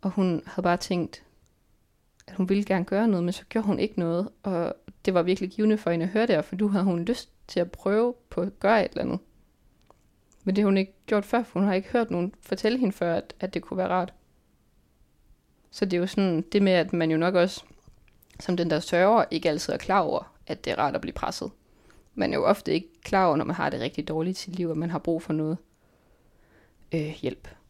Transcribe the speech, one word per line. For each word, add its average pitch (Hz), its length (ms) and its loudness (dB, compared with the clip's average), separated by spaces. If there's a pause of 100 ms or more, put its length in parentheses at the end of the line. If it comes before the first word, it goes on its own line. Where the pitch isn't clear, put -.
Og 196 100 -2
hun 185 340 0
havde - 180 -8
bare 175 140 4
tænkt, - 460 -4 (1040)
at - 80 -18
hun 185 140 0
ville 202 140 2
gerne 190 220 0
gøre 208 220 0
noget, 185 160 2
men 175 100 -2
så - 160 -10
gjorde 220 180 -2
hun 202 120 0
ikke 214 200 -2
noget, 170 300 -2 (140)
og 170 320 -2 (300)
det 196 80 2
var 175 80 4
virkelig 180 300 0
givende 214 260 2
for 190 140 -2
hende 170 140 0
at 185 60 -2
høre 220 160 2
det, 175 180 2
for - 100 -10
nu 208 140 0
havde 196 160 2
hun 170 200 2
lyst 233 240 -4 (180)
til - 120 -2
at 175 120 0
prøve 226 420 0 (160)
på - 120 -4
at 196 180 -6
gøre 208 260 4
et - 60 -6
eller - 120 -6
andet. - 160 -4 (1200)
Men 190 120 -2
det 202 60 2
har 208 60 4
hun 196 100 4
ikke 190 160 -2 (120)
gjort 202 200 0
før, 233 180 0
for - 160 -4
hun 196 80 4
har 202 60 2
ikke 190 160 -2
hørt 233 220 0
nogen 175 300 -2
fortælle 214 360 -2
hende 226 160 0
før, 170 220 -2
at, - 240 -6
at 190 140 -6
det 170 80 -4
kunne - 160 -8
være 185 100 -2
rart. 185 260 -2 (1600)
Så - 140 -2
det 190 80 -2
er 175 80 2
jo 185 60 0
sådan, 185 340 0 (100)
det 202 100 4
med, 196 100 4
at 170 220 2
man 165 180 2
jo 160 60 2
nok 175 180 2
også, 180 280 2 (760)
som 180 180 -2
den 170 120 0
der 156 100 2
sørger, 190 520 4
ikke 165 180 0
altid - 240 -2
er - 40 -2
klar 196 220 0
over, - 340 -4 (140)
at - 180 -8
det - 60 -2
er - 60 -2
rart 139 180 0
at 87 60 -2
blive 82 120 -8
presset. - 380 -6 (640)
Man - 180 0
er - 40 0
jo - 80 2
ofte - 280 2
ikke - 280 -6
klar 190 240 0
over, 156 100 4
når 151 100 0
man 175 100 -4
har 147 140 -2
det - 100 -6
rigtig 147 280 -6
dårligt 165 300 -4
i - 40 -12
sit 180 140 -12
liv, 175 160 -4
at 156 60 -4
man 165 120 -4
har 175 100 -4
brug 165 220 -2
for - 120 -6
noget, 156 240 -2 (1300)
øh, 165 80 -2 (220)
hjælp. - 260 -8 (220)